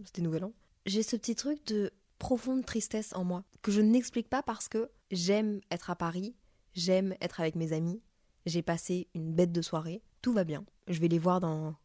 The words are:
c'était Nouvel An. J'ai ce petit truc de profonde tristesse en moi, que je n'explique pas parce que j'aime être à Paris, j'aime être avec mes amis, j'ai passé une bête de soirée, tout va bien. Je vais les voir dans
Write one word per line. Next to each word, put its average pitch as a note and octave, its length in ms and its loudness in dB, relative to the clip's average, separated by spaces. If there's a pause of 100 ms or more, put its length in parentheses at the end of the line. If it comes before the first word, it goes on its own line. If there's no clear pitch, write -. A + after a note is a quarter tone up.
c'était F3+ 180 -6
Nouvel E3 220 -2
An. G#3+ 80 -6 (320)
J'ai G3+ 180 0
ce A3+ 140 -2
petit A3 180 -2
truc D4 320 -4
de G#3 260 0 (260)
profonde B3+ 460 0
tristesse - 500 -4
en F#3 100 -2
moi, F3+ 200 -4 (180)
que - 80 -2
je G3+ 100 6
n'explique A#3 480 4
pas C4+ 140 0
parce - 260 -6
que A3+ 220 -2 (200)
j'aime G3+ 500 2 (100)
être F3 200 -6
à F3 60 -2
Paris, F3+ 380 -4 (400)
j'aime F#3 460 2
être - 200 -4
avec D#3+ 140 0
mes D#3+ 180 -2
amis, E3+ 300 -2 (440)
j'ai E3+ 160 0
passé F3 520 -2
une D#3+ 180 -4
bête F3 200 4
de E3+ 100 0
soirée, E3 400 -6 (200)
tout B3+ 100 2
va G3+ 120 4
bien. D#3 200 -6 (240)
Je F3 100 -2
vais E3+ 100 4
les E3+ 100 4
voir F3+ 220 2
dans D#3 440 -4